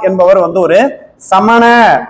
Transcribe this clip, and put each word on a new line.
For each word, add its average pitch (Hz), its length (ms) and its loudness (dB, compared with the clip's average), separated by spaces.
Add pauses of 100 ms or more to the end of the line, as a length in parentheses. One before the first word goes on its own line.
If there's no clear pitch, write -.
என்பவர் 185 380 2
வந்து 190 200 -4
ஒரு 165 120 0 (520)
சமண 220 340 0 (460)